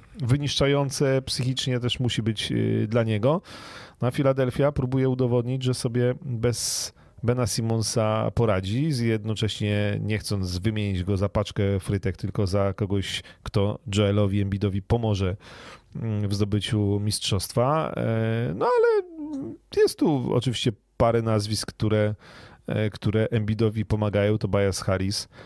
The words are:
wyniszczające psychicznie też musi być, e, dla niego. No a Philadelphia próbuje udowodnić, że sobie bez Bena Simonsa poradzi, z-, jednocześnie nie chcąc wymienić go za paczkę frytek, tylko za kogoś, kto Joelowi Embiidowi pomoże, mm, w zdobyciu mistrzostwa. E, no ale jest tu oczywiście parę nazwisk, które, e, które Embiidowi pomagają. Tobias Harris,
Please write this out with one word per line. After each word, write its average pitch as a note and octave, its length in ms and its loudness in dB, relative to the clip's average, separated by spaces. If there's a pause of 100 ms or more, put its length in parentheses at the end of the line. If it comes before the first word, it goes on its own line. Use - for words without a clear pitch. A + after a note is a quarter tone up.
(200)
wyniszczające C#3 1040 2
psychicznie B2+ 580 -2
też A#2+ 200 -2
musi A#2+ 220 0
być, A2 300 -2
e, A2 340 2
dla A#2 160 2
niego. A2+ 380 2 (600)
No A#2 60 2
a - 20 0
Philadelphia C3+ 640 2
próbuje C3 360 0
udowodnić, B2+ 540 0
że B2+ 120 2
sobie B2 480 0
bez A#2 680 -2 (300)
Bena B2 240 2
Simonsa A2+ 880 0
poradzi, A2 580 2
z-, A#2+ 80 -2
jednocześnie G#2+ 1000 0
nie G#2 160 -2
chcąc F#2 400 -4
wymienić G2+ 460 -2
go G2 120 0
za G2 120 0
paczkę G2 520 0
frytek, G2 360 -2
tylko G2+ 300 -2
za G2 260 2
kogoś, G2 500 -2 (200)
kto G2+ 360 -2 (180)
Joelowi G2+ 440 2
Embiidowi G2 420 -2
pomoże, G#2 540 0 (600)
mm, G#2 320 -2
w G2+ 60 -2
zdobyciu G2+ 680 0
mistrzostwa. A#2+ 960 0
E, A2+ 580 0
no A4+ 120 -2
ale A#4 360 4 (760)
jest G#4 220 4
tu C#3+ 360 2
oczywiście A#2+ 380 0 (240)
parę A#2 260 4
nazwisk, G#2+ 460 0
które, G#2+ 460 0 (520)
e, G#2+ 240 -2
które A2 400 0
Embiidowi A2 540 0
pomagają. G#2+ 540 2
Tobias G2 440 0
Harris, F#2+ 460 -2 (180)